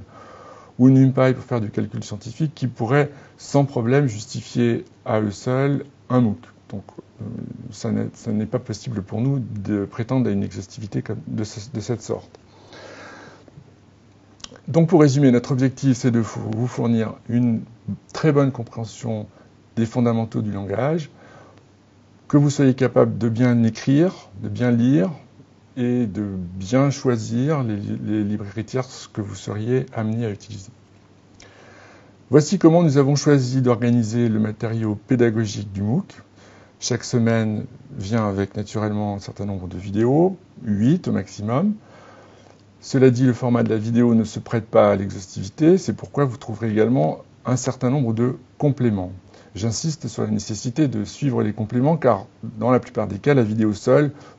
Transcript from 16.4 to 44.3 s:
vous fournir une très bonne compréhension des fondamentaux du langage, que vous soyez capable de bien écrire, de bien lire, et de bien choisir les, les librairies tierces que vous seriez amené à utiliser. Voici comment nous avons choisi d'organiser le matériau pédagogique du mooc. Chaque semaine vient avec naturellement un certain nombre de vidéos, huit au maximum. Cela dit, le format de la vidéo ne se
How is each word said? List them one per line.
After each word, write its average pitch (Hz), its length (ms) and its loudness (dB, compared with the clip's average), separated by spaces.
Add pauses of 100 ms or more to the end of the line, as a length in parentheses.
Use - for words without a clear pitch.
vous 120 120 -2
fournir 117 460 -2 (140)
une 117 320 0 (540)
très 156 180 2
bonne 139 200 2
compréhension 113 720 -8 (500)
des 113 80 2
fondamentaux 113 560 0
du 107 120 -4
langage, 107 580 -4 (1160)
que 147 100 4
vous 147 100 6
soyez 139 240 4
capable 123 460 2
de 117 100 0
bien 120 360 2
écrire, 139 640 0 (120)
de 107 60 -8
bien 113 220 -2
lire, 131 400 4 (640)
et 123 300 0
de 101 180 -4 (320)
bien 120 340 2
choisir 127 720 -2
les, 110 140 -4
les 107 480 -4
librairies 104 400 -6
tierces - 460 -8
que - 100 -8
vous 101 160 -10
seriez 110 580 -4
amené 113 320 -4
à 107 40 -4
utiliser. 101 400 -14 (1600)
Voici 151 300 4
comment 165 240 6
nous 147 160 4
avons 139 160 4
choisi 135 480 2
d'organiser 120 680 2
le 107 120 0
matériau 107 560 -2 (100)
pédagogique 110 640 0
du 98 100 -4
mooc. 127 400 -2 (580)
Chaque - 240 -4
semaine 113 640 0 (300)
vient 104 320 -2
avec 98 280 -2
naturellement 104 580 -4
un 101 60 -10
certain - 260 -10
nombre 95 220 -8
de 90 100 -10
vidéos, 123 580 2 (280)
huit 113 420 2
au 117 60 -2
maximum. 110 640 -2 (1080)
Cela 131 300 6
dit, 123 140 2
le 127 80 4
format 120 300 0
de 113 80 0
la 110 80 0
vidéo 117 360 2
ne 113 100 4
se 110 160 -8